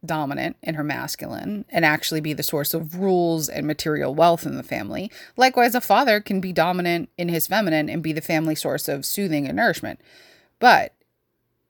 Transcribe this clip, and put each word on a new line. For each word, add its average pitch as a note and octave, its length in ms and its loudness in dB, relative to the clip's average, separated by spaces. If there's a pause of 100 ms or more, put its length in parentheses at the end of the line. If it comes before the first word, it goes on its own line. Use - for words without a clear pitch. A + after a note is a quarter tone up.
dominant C#3+ 600 -4
in E3 100 -4
her D3+ 100 -4
masculine D3 880 -6
and D3 160 2
actually D#3 340 2
be D3+ 140 -4
the C#3+ 80 -6
source C#3+ 320 -2
of E3 220 -6
rules F3 520 2
and D3 200 -4
material D3 480 -2
wealth E3 320 4
in C3+ 100 -6
the B2+ 60 -10
family. A#2 480 -8 (260)
Likewise, B3 380 4
a B3 60 2
father G#3+ 380 4
can G3 220 -2
be F#3 100 -6
dominant F3 560 0 (120)
in E3+ 100 -2
his E3 160 0
feminine E3 420 2
and D#3 140 -4
be D#3+ 100 -2
the D#3 80 -4
family D#3 360 0
source D3 320 -4
of C#3 180 -4
soothing D#3 400 -2
and C#3+ 120 -6
nourishment. G#3+ 420 -2 (580)
But - 380 6 (760)